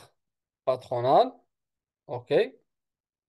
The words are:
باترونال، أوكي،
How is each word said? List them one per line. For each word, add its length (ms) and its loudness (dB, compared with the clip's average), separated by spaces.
باترونال، 760 0
أوكي، 500 -4